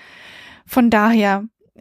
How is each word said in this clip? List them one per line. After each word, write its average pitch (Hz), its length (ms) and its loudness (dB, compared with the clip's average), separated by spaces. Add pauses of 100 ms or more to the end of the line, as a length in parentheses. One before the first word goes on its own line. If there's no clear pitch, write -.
(640)
Von 240 240 0
daher 214 580 0 (340)